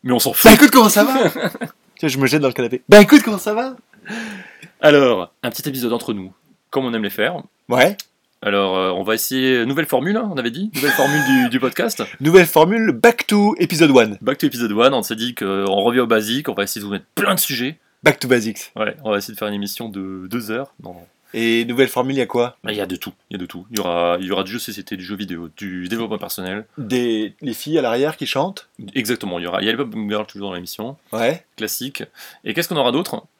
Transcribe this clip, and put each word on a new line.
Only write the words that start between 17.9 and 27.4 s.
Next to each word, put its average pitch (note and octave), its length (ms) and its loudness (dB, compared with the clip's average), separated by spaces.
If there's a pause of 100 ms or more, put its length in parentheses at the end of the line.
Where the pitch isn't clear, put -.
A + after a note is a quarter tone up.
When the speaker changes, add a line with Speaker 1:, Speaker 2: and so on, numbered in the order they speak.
Speaker 2:
Back D3+ 160 2
to C3 80 -8
basics. A2+ 480 0
Speaker 1:
Ouais, G#2+ 280 -4
on A2 60 -6
va G#2 80 0
essayer G#2 160 -8
de - 60 -16
faire G#2+ 80 -6
une G#2 80 -6
émission G2+ 340 -8
de F#2+ 380 -10
deux A2 240 -8
heures. B2+ 200 -8 (120)
Non. F2+ 120 -16 (380)
Speaker 2:
Et A#2 320 0
nouvelle B2 220 2
formule, B2+ 260 -2
il C3+ 60 -2
y - 20 0
a A2+ 60 -2
quoi ? A#2+ 360 -2
Speaker 1:
Bah, A2 80 -6
il G#2 60 -4
y G2+ 40 -4
a F#2+ 40 -2
de F2+ 100 -8
tout, - 160 -12 (200)
il - 20 -12
y G2+ 60 -8
a - 20 -8
de F2 60 -10
tout. F#2 240 -14
Il A2+ 60 -4
y - 20 0
aura... F2 400 0
il F#2 80 -8
y F#2 40 -6
aura F#2+ 120 -2
du F#2+ 80 -8
jeu A#2 80 -10
de - 40 -10
société, G#2 340 -12
du F#2 60 -14
jeu G2 120 -10
vidéo, F2 420 -10
du F#2 300 -10
développement G#2+ 320 -6
personnel. G2 480 -10 (100)
Speaker 2:
Des, A2+ 640 -2